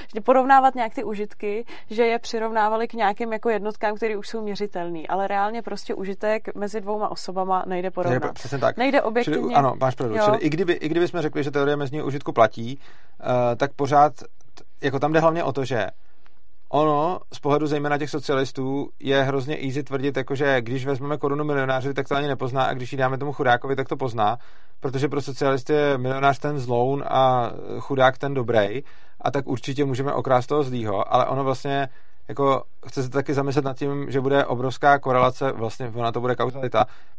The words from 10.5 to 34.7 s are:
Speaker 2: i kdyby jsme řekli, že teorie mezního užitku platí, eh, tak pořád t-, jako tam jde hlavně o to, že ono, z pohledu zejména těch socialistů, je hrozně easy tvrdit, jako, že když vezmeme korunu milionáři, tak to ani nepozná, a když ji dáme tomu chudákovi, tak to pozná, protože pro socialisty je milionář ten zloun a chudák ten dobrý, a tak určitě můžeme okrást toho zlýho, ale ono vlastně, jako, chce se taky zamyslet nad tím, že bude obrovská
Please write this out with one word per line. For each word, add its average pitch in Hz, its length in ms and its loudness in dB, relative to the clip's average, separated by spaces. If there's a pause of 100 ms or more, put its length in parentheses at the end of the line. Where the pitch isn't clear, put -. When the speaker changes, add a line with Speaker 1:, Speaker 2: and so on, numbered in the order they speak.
Speaker 2:
i - 160 -2
kdyby 170 180 2
jsme 175 140 -2
řekli, 147 220 -2
že 143 80 -2
teorie 143 240 2
mezního 147 300 -4
užitku 143 260 -4
platí, 117 480 2 (420)
eh, 123 340 0
tak 139 180 -2
pořád 143 400 6
t-, - 120 -8 (560)
jako 139 180 0
tam 151 140 2
jde 160 60 6
hlavně 165 240 2
o 139 100 0
to, 135 120 -2
že 113 220 0 (840)
ono, 151 480 2 (140)
z - 60 -8
pohledu 147 280 2
zejména 147 300 0
těch 143 120 -2
socialistů, 135 800 -2 (100)
je 135 240 2
hrozně 135 340 -2
easy 139 260 -4
tvrdit, 135 340 -2
jako, 135 180 -2
že 135 260 2
když 123 240 -4
vezmeme 139 320 -2
korunu 143 260 -2
milionáři, 135 500 0
tak 135 140 -4
to 143 80 -2
ani 143 120 0
nepozná, 131 360 -2
a 127 100 2
když 127 180 -6
ji 143 60 -6
dáme 131 200 0
tomu 143 160 -4
chudákovi, 135 420 2
tak 135 140 -2
to 156 80 -4
pozná, 117 400 0 (420)
protože 135 280 0
pro 143 140 -2
socialisty 135 520 0
je 147 240 4
milionář 135 420 2
ten 147 200 -2
zloun 123 480 0
a 127 440 4 (280)
chudák 131 380 4
ten 143 160 -4
dobrý, 113 500 2 (380)
a 135 100 0
tak 139 160 -2
určitě 135 380 -2
můžeme 135 280 -2
okrást 123 340 2
toho 147 160 2
zlýho, 110 500 -2
ale 127 120 4
ono 135 180 -2
vlastně, 139 460 0 (380)
jako, 139 360 2 (240)
chce 135 160 -4
se 127 60 -4
taky 139 240 0
zamyslet 139 320 0
nad 131 120 -4
tím, 143 340 -4
že 131 100 2
bude 139 240 4
obrovská 131 540 4